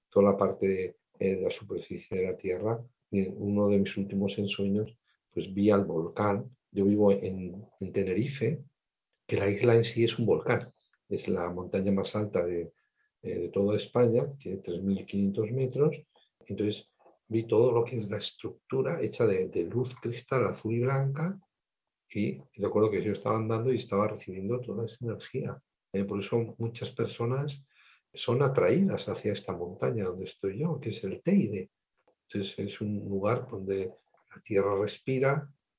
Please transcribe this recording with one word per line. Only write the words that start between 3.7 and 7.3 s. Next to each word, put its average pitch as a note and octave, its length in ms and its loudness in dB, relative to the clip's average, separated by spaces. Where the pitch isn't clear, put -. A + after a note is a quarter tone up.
mis G2 160 0
últimos G2 420 -2
ensueños, G2+ 600 -2
pues F2+ 220 -6
vi G2+ 160 4
al G2 160 6
volcán. F2 680 -2
Yo G2 140 0
vivo G2+ 300 6
en, F#2+ 520 -6